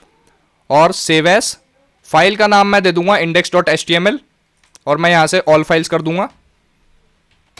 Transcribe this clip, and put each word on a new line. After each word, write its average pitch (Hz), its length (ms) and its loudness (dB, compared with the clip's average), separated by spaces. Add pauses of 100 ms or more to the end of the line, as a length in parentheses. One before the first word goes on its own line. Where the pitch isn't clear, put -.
(680)
और 160 240 2
save 160 360 -2
as। - 260 0 (540)
फाइल 185 260 2
का 208 120 0
नाम 202 200 2
मैं 202 160 2
दे 180 80 2
दूँगा 175 240 0
index 165 360 -2
dot 175 180 0
H 156 160 -2
T 165 140 -2
M 185 80 -2
L 262 100 -2 (680)
और 147 100 -2
मैं 170 120 0
यहाँ 165 180 2
से 185 220 -2
all 156 140 4
files 160 240 -2
कर 160 140 -4
दूँगा। 170 280 -6 (1300)